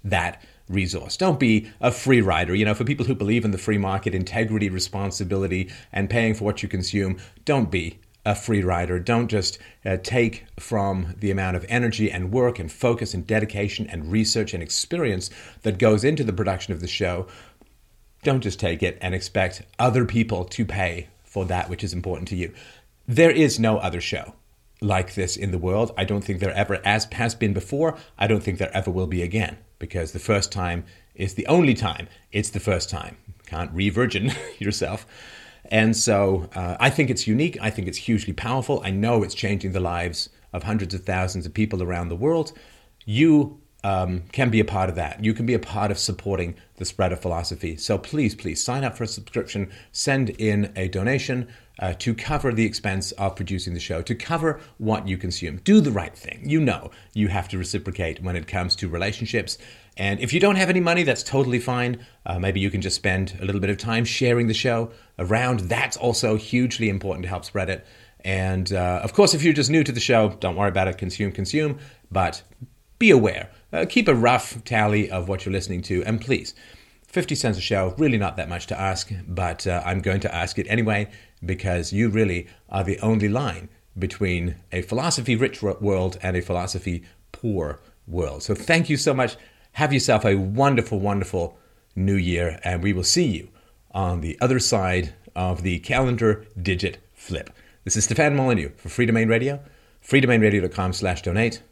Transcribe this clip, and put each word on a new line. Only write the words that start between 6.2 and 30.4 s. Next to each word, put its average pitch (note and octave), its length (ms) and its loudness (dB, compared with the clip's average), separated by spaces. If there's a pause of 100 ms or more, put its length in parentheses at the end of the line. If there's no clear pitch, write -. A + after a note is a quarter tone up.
for G#2 100 -4
what G#2 200 -2
you G2+ 60 -8
consume, F#2 500 -2 (260)
don't C3 240 2
be E2+ 300 -4 (260)
a G#2 80 2
free G2+ 300 0
rider. F2+ 360 0
Don't A#2 280 0
just, G#2+ 320 -2 (260)
uh, F#2+ 160 0
take A#2+ 440 0 (120)
from F#2+ 640 -2
the G#2 100 -2
amount F#2 280 0
of F2 100 -4
energy A2+ 420 0
and F2+ 220 -4
work B2 260 2
and D#2+ 140 -8
focus A#2 420 0
and F2 140 -6
dedication G#2 600 -2
and D#2+ 220 -8
research G#2+ 440 0
and E2+ 100 -6
experience A#2+ 680 -4 (340)
that G2+ 140 0
goes G#2+ 280 4
into D3 180 2
the G#2+ 80 0
production F#2 420 -2
of D#2+ 60 -6
the F2 80 -8
show. F2+ 400 -2 (960)
Don't C3+ 160 2
just G#2 220 -4
take E2+ 200 0
it F2+ 200 0
and F#2 120 -2
expect F#2 500 -2 (140)
other A#2+ 280 2
people A2 400 0
to A2 200 -4
pay F2+ 440 -4 (160)
for G2 200 -6
that F2 240 -2
which F2+ 140 -8
is F2+ 100 -6
important F2 360 -6
to F#2 80 -4
you. E2+ 160 -4 (520)
There D#3+ 240 6
is C#3 300 4
no A2 200 4
other F2+ 200 -4
show - 340 -8 (460)
like F#2+ 360 0
this F#2 200 -2
in G2 160 -4
the F#2 60 -2
world. F#2+ 400 0
I F#2+ 80 0
don't G2+ 180 -2
think F#2 160 -4
there F#2+ 140 -2
ever G2 320 0
as, G#2 260 2
has A#2 240 -2
been G#2 160 0
before. C#3+ 460 -2 (200)
I G2+ 100 0
don't G#2+ 140 2
think F#2 160 -2
there F#2+ 160 -4
ever F#2+ 160 0
will F#2 180 0
be F2 140 -2
again, F2 360 -2 (220)
because E2 340 -6
the - 60 -8
first G2+ 340 0